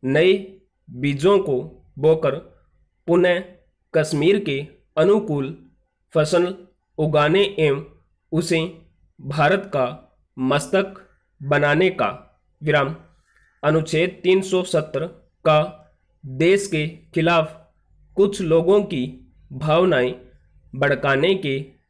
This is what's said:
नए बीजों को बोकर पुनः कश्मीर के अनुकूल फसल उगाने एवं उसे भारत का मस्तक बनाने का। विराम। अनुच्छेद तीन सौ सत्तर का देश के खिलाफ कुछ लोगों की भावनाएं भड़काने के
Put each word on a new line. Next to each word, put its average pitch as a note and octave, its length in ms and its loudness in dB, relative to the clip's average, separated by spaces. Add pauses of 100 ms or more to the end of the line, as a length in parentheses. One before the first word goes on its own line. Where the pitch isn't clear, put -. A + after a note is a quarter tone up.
नए D#3 300 2 (560)
बीजों C#3+ 500 0
को C#3 220 -2 (380)
बोकर D#3 360 2 (720)
पुनः F3 360 2 (500)
कश्मीर D#3 500 2
के C#3 160 -4 (380)
अनुकूल D#3+ 580 0 (580)
फसल F3 400 2 (440)
उगाने D#3 460 2 (160)
एवं D3+ 240 0 (480)
उसे E3 280 0 (600)
भारत D#3 540 0
का C3 120 0 (520)
मस्तक C#3+ 580 -2 (460)
बनाने D3 500 2
का। A#2 180 -2 (520)
विराम। D3 340 0 (680)
अनुच्छेद D#3+ 600 0
तीन F#3 180 4
सौ F#3 220 -2
सत्तर D#3 420 -4 (400)
का D3+ 140 4 (640)
देश E3 440 0
के D3+ 200 -4 (260)
खिलाफ D#3+ 420 0 (640)
कुछ G3+ 240 0
लोगों E3+ 420 2
की D3+ 220 -6 (460)
भावनाएं D3+ 640 0 (600)
भड़काने C#3 640 0
के C#3 220 -4 (320)